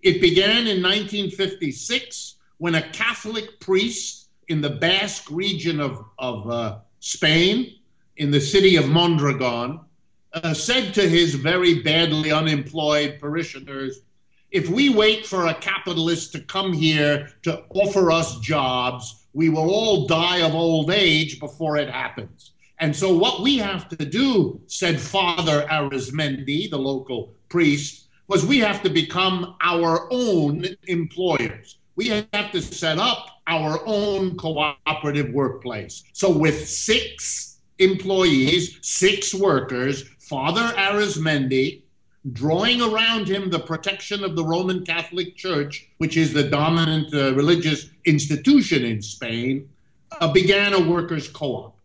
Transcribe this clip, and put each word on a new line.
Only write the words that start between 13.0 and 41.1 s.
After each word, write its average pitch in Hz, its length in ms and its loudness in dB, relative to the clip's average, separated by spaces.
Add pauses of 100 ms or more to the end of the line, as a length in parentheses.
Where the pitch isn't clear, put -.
parishioners, 139 840 -8 (500)
"If 160 180 -2
we 269 200 4
wait 214 360 4
for 180 220 -2
a 160 80 0
capitalist 170 760 -4
to 151 80 -10
come 190 300 -4
here 147 600 2 (120)
to 165 200 -4 (100)
offer 190 380 2
us 160 280 0
jobs, 123 920 -4
we 160 160 2
will 160 200 2
all 202 380 2
die 170 360 2
of 156 100 2
old 165 380 2
age 160 480 2
before 151 380 -4
it 147 120 -2
happens. 123 600 -10 (280)
And 156 160 0
so 190 180 2
what 185 280 2
we 269 160 4
have 196 320 -4
to 160 160 -6
do," 214 600 0
said 170 320 -2
Father 165 720 0
Arizmendi, 143 1000 -2
the 156 80 -6
local 131 560 -6 (160)
priest, 147 560 0 (220)
"was 180 180 2
we 262 140 4
have 202 240 2
to 190 60 2
become 180 720 -2
our 170 500 0
own 175 540 0 (220)
employers. 165 880 -4 (180)
We 220 140 -4
have 208 420 -4
to 180 100 -4
set 160 360 -4
up 226 240 -2 (260)
our 160 380 -2
own 202 520 -2
cooperative 151 960 -2
workplace." 120 720 -4 (100)
So 196 160 0
with 156 380 2
six - 920 -4 (200)
employees, 185 1040 4
six 202 520 0
workers, 135 720 0 (160)
Father 165 560 -2
Arizmendi, 156 1080 0 (500)